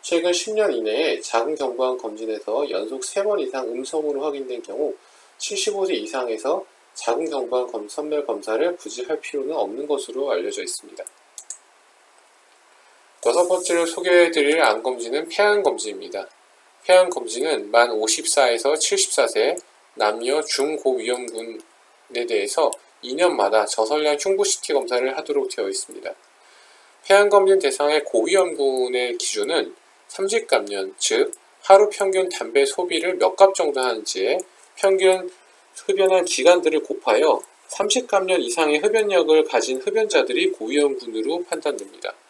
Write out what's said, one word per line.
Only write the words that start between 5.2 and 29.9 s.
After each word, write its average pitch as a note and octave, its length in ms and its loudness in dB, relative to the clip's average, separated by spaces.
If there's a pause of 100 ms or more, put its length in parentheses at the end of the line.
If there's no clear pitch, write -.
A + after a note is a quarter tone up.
칠십오 G3 480 -4
세 F3+ 80 -2
이상에서 C3 720 -4 (300)
자궁경부암 B2+ 760 -4
검-, G#2+ 160 -8
선별 D3 380 -4
검사를 A#2 500 -2
굳이 - 300 -12
할 D3+ 160 -4
필요는 C#3+ 340 -6
없는 C3+ 320 -4
것으로 C#3 440 -4
알려져 F#2+ 320 -4
있습니다. - 400 -12 (2250)
여섯 F3 200 2
번째로 F3 380 0
소개해드릴 E3 760 2
암 A2+ 200 2
검진은 B2+ 480 -4
폐암 G#3 320 2
검진입니다. G2+ 680 -4 (560)
폐암 F#3 280 6
검진은 B2 580 -4
만 A#2 220 6
오십사에서 A#2 840 2
칠십사 D#3 520 0
세 A#2+ 280 0 (400)
남녀 A#2 460 0
중고위험군에 B2 1900 -4
대해서 A2+ 440 0 (320)
이 B2 100 -8
년마다 A2 520 2
저설량 D3 540 0
흉부 G3 240 0
씨티 E3 300 -2
검사를 B2+ 440 -2
하도록 C#3+ 380 -2
되어 G2 140 -4
있습니다. F#2+ 440 -10 (920)
폐암 G3+ 240 6
검진 G3 300 6
대상의 D3 440 2
고위험군의 B2+ 1160 0
기준은 G#2+ 560 -2 (320)